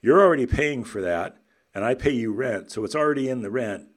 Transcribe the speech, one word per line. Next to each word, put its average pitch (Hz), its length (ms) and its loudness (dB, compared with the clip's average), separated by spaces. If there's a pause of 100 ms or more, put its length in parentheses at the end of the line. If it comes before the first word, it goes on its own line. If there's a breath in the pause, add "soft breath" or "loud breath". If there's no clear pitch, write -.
you're 143 180 6
already 160 260 6
paying 143 380 -2
for 101 160 -8
that, 87 380 -4 (360)
and 101 100 -4
I 123 100 0
pay 151 160 0
you 113 220 -2
rent, 110 400 -6
so 107 100 -6
it's 107 140 -4
already 147 320 0
in 127 140 -4
the 101 80 -8
rent. 107 360 -6 (100)